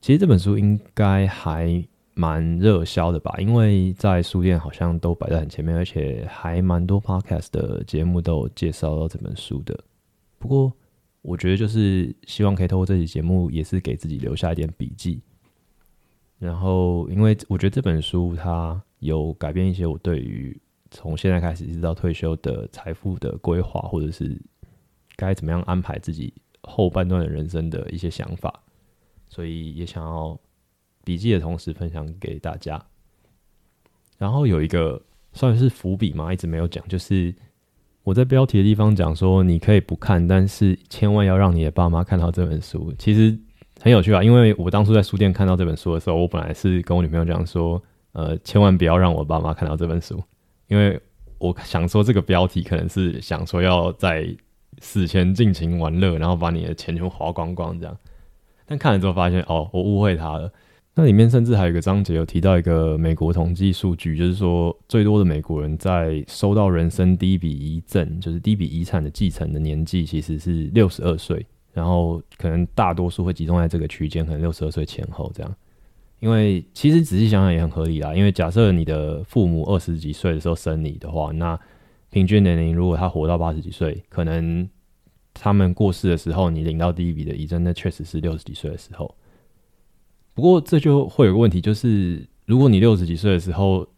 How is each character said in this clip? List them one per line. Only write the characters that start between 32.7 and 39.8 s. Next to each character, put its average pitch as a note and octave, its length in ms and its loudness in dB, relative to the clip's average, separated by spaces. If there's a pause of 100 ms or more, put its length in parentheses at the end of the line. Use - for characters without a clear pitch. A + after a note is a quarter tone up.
然 G2+ 140 -2
后 C#3 160 2
有 E2+ 160 2
一 E2 60 -2
个 D#2+ 320 -2 (320)
算 A#2+ 240 2
是 B2+ 120 4
伏 F#2+ 280 -4
笔 G2 160 -2
嘛， D#2 180 -4
一 F#2 60 -2
直 F2 100 -6
没 E2 100 -4
有 E2 80 0
讲， - 220 -6
就 F#2 100 -4
是 F2 380 -2 (680)
我 G2 100 0
在 B2+ 100 4
标 C3 220 4
题 G#2+ 140 2
的 F#2+ 40 6
地 G#2+ 100 6
方 G#2+ 220 4
讲 E2 180 0
说 F#2 300 4
你 E2+ 160 4
可 G#2 160 4
以 F#2+ 60 6